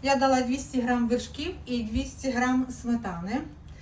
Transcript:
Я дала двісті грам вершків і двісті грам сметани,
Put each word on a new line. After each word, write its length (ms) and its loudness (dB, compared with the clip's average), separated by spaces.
Я 140 4
дала 260 4
двісті 400 0
грам 260 2
вершків 480 -2
і 180 -2
двісті 480 -2
грам 380 4
сметани, 720 -2